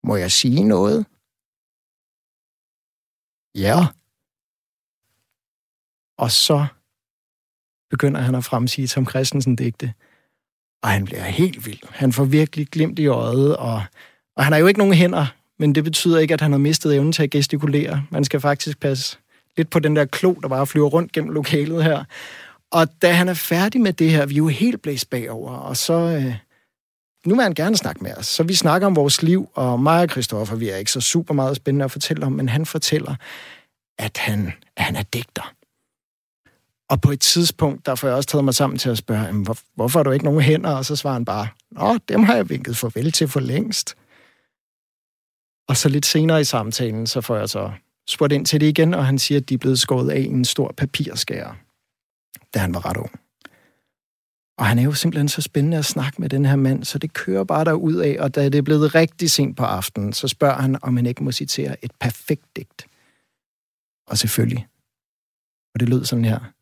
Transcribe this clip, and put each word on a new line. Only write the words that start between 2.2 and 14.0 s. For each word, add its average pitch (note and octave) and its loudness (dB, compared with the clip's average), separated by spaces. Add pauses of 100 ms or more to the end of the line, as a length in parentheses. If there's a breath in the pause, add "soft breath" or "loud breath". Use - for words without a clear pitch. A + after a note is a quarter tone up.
"Ja." G2+ 2 (2500)
Og A#2+ 0
så D3 4 (1200)
begynder C#3 0
han C3 0
at B2 -2
fremsige B2+ -2
Tom C3 0
Christensen-digte. B2+ -2 (920)
Og G#2+ -2
han G2+ 0
bliver F#2+ -8
helt A2+ -2
vild. - -16
Han C3 0
får C3+ 0
virkelig D3+ 0
glimt D#3+ -2
i D#3 2
øjet, B2 2
og, A2+ -4 (540 soft breath)